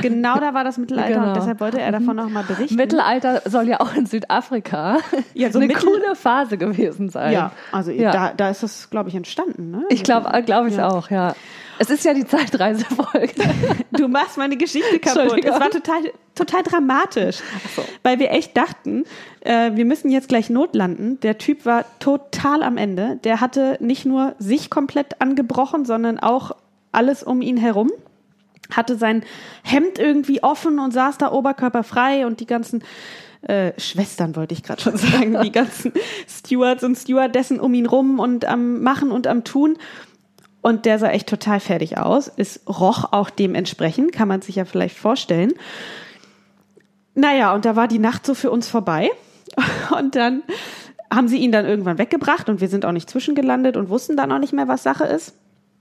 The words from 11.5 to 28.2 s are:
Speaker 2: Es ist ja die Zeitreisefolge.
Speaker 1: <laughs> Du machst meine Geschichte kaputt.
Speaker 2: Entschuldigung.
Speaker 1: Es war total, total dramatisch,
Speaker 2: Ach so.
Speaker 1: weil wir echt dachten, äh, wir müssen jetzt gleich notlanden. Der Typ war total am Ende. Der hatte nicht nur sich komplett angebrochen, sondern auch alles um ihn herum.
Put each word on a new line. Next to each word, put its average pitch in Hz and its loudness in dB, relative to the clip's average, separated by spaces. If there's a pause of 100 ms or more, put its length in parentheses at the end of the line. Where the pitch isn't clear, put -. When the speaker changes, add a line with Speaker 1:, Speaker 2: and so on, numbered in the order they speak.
Speaker 2:
Es - 0
ist 294 0
ja 311 4
die 262 0
Zeitreisefolge. 226 0
Speaker 1:
<laughs> - 0 (500)
Du 285 2
machst 269 0
meine 277 -2
Geschichte 339 2
kaputt. 294 2
Speaker 2:
Entschuldigung. 247 2
Speaker 1:
Es - 2
war 285 4
total, 330 -2 (340)
total 359 0
dramatisch, 277 0 (280)
Speaker 2:
Ach - -14
so. - -4 (220)
Speaker 1:
weil 254 4
wir 277 4
echt - -2
dachten, 247 -2 (360)
äh, 233 2
wir 233 2
müssen 277 2
jetzt 269 2
gleich 226 2
notlanden. 233 0
Der 214 0
Typ - -2
war 233 2 (160)
total 285 0
am 240 0
Ende. 208 -2
Der 226 0
hatte 262 0
nicht 247 -2
nur 262 0
sich 294 -2
komplett 285 -2
angebrochen, 269 0
sondern 226 0
auch - 0 (400)
alles 254 2
um 254 -2
ihn 247 0
herum. 226 2 (840)